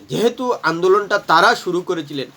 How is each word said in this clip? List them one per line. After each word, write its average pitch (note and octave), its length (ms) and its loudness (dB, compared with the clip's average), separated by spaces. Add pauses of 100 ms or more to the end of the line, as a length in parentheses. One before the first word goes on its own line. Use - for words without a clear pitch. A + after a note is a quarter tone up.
(120)
যেহেতু A#3 320 -2 (260)
আন্দোলনটা F#3 480 2 (140)
তারা F3 200 6 (120)
শুরু F3+ 160 -4 (100)
করেছিলেন, D3 480 -8